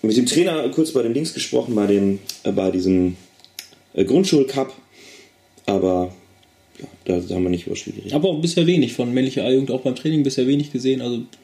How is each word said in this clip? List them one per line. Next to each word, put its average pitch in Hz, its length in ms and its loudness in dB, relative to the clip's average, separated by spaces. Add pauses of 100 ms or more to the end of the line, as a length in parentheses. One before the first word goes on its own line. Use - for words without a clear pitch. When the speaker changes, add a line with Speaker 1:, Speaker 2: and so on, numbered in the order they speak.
Speaker 1:
mit 110 160 2
dem 123 80 2
Trainer 156 420 0
kurz 156 220 0
bei 127 120 0
dem 113 120 -2
Dings 160 180 -4
gesprochen, 123 420 -4
bei 104 120 2
dem, 98 320 2 (240)
äh, 101 100 -2
bei 95 180 0
diesem, 92 460 2 (800)
äh, 98 100 0
Grundschulcup. 135 680 2 (920)
Aber, 92 500 0 (640)
ja, - 80 -18 (200)
da, 90 200 0
da 92 100 -6
haben 90 80 0
wir 87 60 0
nicht 87 140 -2
über - 60 -10
das - 80 -8
Spiel - 160 -12
geredet. - 180 -10
Speaker 2:
Aber 156 160 2
auch 156 140 -2
bisher 165 240 2
wenig 160 260 2
von 120 220 -2
männlicher 131 300 0
A-Jugend, 131 260 2
auch 131 100 -2
beim 131 160 -2
Training 156 280 0
bisher 131 220 0
wenig 143 260 0
gesehen. 131 280 0
Also 120 220 -6 (220)